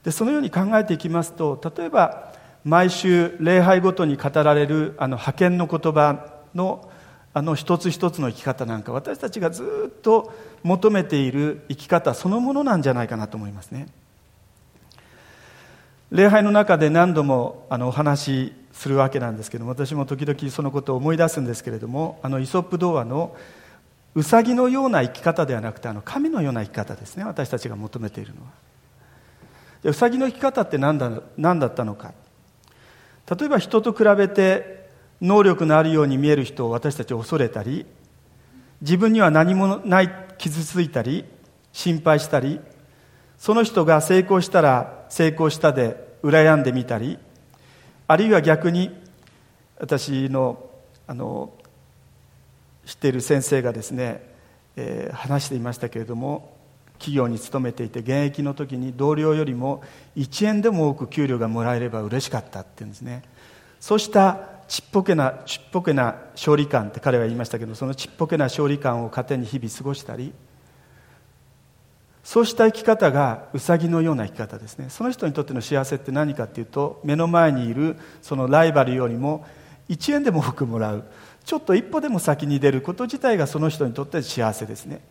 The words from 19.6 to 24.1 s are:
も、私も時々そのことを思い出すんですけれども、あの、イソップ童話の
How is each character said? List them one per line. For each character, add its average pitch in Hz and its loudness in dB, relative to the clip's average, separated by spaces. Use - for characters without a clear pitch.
も、 120 -8
私 135 -6
も 147 -2
時 139 -8
々 143 -4
そ 156 -8
の 139 -4
こ 135 -4
と 139 -4
を 131 -2
思 143 -2
い - 0
出 165 4
す 160 -4
ん 131 -4
で 117 -4
す - -12
け 123 -8
れ 113 -8
ど 110 -10
も、 143 -6
あ 131 -6
の、 135 -4
イ 131 -4
ソ 185 0
ッ - -8
プ 180 -6
童 175 0
話 127 0
の 139 -6